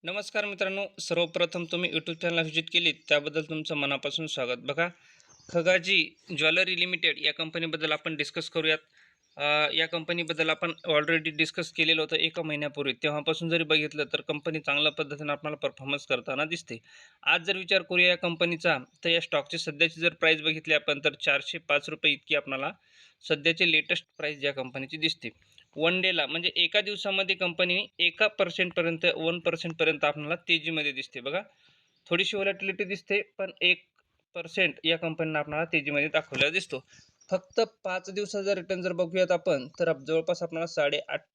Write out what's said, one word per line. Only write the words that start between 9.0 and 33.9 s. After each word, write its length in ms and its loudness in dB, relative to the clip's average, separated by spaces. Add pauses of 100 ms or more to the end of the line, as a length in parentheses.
अ, 360 2
या 140 2
कंपनीबद्दल 600 -2
आपण 220 0 (160)
already 480 2
डिस्कस 360 -2
केलेलं 300 2
होतं 140 -2
एका 260 0
महिन्यापूर्वी. 520 -4
तेव्हापासून 560 -2
जरी 140 2
बघितलं 400 0 (100)
तर 80 -2
कंपनी 380 -4
चांगल्या 320 0
पद्धतीनं 400 -6
आपल्याला 260 -4
परफॉर्मन्स 480 -6
करताना 400 -2
दिसते. 320 -8 (460)
आज 180 2
जर 160 -2
विचार 240 2
करूया 260 4
या 100 6
कंपनीचा, 600 2 (260)
तर 60 0
या 120 6
स्टॉकची 360 -2
सध्याची 440 -2
जर 120 2
प्राईस 280 4
बघितली 320 0
आपण 300 2
तर 100 2
चारशे 440 0
पाच 320 0
रुपये 220 2
इतकी 240 -2
आपल्याला 360 -2 (560)
सध्याची 440 2
लेटेस्ट 340 0 (120)
प्राईस 260 -6
या 100 2
कंपनीची 440 -8
दिसते. 320 -2 (460)
वन 260 2
डेला 240 2
म्हणजे 300 -2
एका 260 2
दिवसामध्ये 540 -2
कंपनी 520 0 (120)
एका 280 4
पर्सेंटपर्यंत, 800 0
वन 340 0
पर्सेंटपर्यंत 640 0
आपल्याला 320 0
तेजीमध्ये 560 0
दिसते. 280 -10
बघा, 220 -4 (680)
थोडीशी 280 0
व्हॉलॅटिलिटी 460 -4
दिसते, 380 -2
पण 300 -8 (100)
एक 260 2 (460)